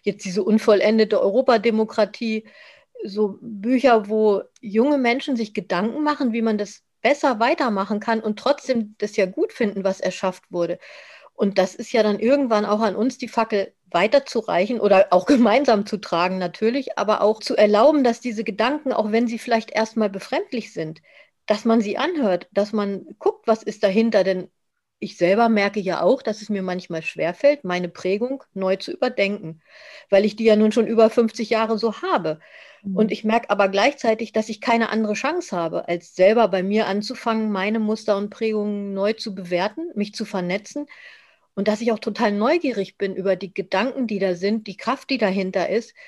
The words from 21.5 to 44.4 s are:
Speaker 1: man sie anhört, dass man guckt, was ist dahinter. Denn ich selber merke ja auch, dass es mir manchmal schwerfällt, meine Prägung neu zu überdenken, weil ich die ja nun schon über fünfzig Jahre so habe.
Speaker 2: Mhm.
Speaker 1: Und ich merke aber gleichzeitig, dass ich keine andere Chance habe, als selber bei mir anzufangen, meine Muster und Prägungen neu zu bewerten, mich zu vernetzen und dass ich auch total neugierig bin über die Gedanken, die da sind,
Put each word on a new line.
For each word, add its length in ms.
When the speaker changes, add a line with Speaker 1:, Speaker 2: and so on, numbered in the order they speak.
Speaker 1:
man 160
sie 160
anhört, 560
dass 200
man 320
guckt, 280
was 160
ist 200
dahinter. 400
Denn 260
ich 180
selber 320
merke 300
ja 220
auch, 200
dass 200
es 80
mir 140
manchmal 400
schwerfällt, 600
meine 240
Prägung 540
neu 240
zu 160
überdenken, 680
weil 160
ich 100
die 100
ja 100
nun 160
schon 160
über 220
fünfzig 400
Jahre 280
so 240
habe. 380
Speaker 2:
Mhm. 100
Speaker 1:
Und 180
ich 120
merke 260
aber 200
gleichzeitig, 640
dass 160
ich 120
keine 280
andere 240
Chance 440
habe, 300
als 280
selber 320
bei 140
mir 260
anzufangen, 640
meine 280
Muster 380
und 120
Prägungen 640
neu 200
zu 200
bewerten, 600
mich 180
zu 120
vernetzen 600
und 120
dass 140
ich 100
auch 80
total 320
neugierig 680
bin 180
über 200
die 180
Gedanken, 540
die 120
da 160
sind, 320